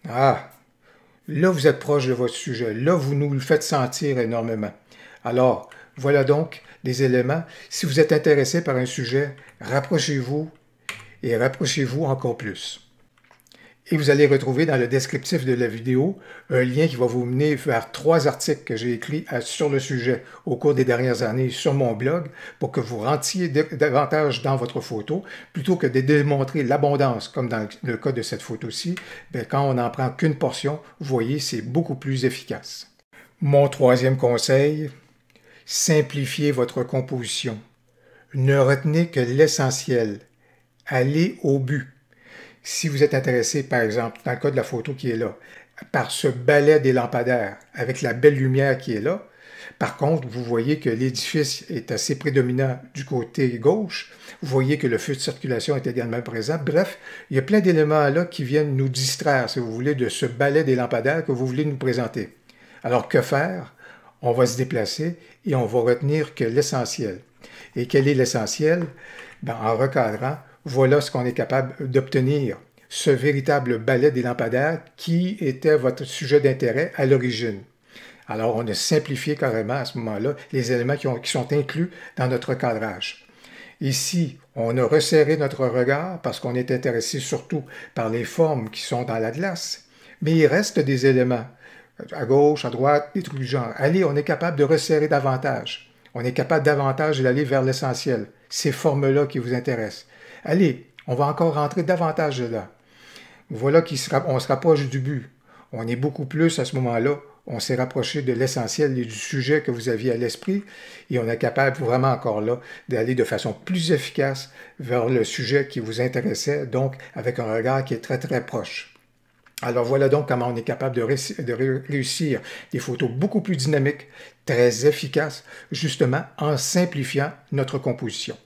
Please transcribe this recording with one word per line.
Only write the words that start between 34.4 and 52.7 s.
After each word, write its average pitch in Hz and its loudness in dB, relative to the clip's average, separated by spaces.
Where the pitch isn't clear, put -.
simplifiez 143 0
votre 123 0
composition. 123 -4
Ne 139 4
retenez 147 4
que 139 -2
l'essentiel. 123 2
Allez 143 2
au 139 4
but. 135 -2
Si - -4
vous 143 2
êtes 143 6
intéressé, 131 0
par 131 0
exemple, 113 -2
dans 123 -2
le 123 -4
cas 143 0
de 131 -2
la 120 0
photo 127 -6
qui 131 -4
est 113 -2
là, 113 -4
par 123 -2
ce - -2
balai 147 6
des 131 4
lampadaires, 120 0
avec 127 -4
la 123 -2
belle 135 6
lumière 135 2
qui 127 -6
est 104 -2
là, 165 -2
par 139 -4
contre, 147 0
vous 120 -6
voyez 120 0
que 143 -2
l'édifice 127 -2
est 123 -6
assez 131 -4
prédominant 131 0